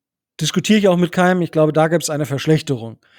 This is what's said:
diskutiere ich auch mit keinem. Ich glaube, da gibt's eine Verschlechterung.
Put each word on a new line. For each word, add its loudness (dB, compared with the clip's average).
diskutiere -2
ich 2
auch 2
mit 0
keinem. 2
Ich -6
glaube, 2
da 2
gibt's -2
eine -4
Verschlechterung. -2